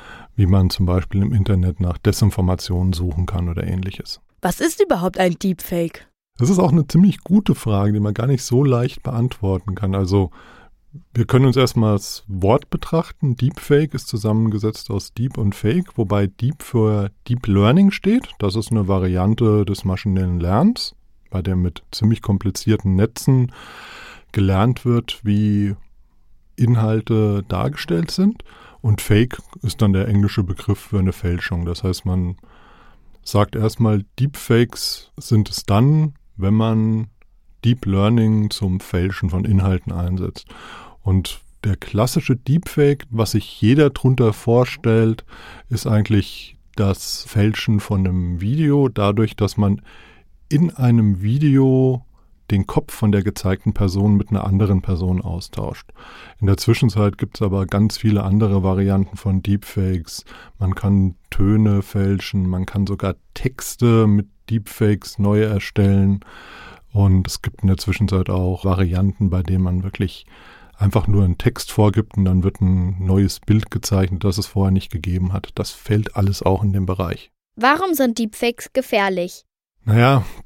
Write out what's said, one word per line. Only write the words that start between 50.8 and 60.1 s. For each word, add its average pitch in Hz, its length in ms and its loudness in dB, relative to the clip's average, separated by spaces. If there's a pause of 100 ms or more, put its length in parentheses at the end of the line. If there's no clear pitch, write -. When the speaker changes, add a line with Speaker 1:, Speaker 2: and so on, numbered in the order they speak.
Speaker 1:
Video 131 840 2 (440)
den 98 160 0
Kopf - 280 -4
von 107 180 0
der 101 100 2
gezeigten 98 520 -2
Person 101 420 2
mit - 140 -2
einer 101 140 -2
anderen 98 360 2
Person 92 400 -2
austauscht. - 720 -8 (500)
In 101 60 0
der 98 100 2
Zwischenzeit 110 640 0
gibt's - 240 -6
aber 95 240 -2
ganz 101 320 0
viele 104 260 0
andere 98 380 2
Varianten 98 560 0
von 95 240 -2
Deepfakes. 95 800 -4 (340)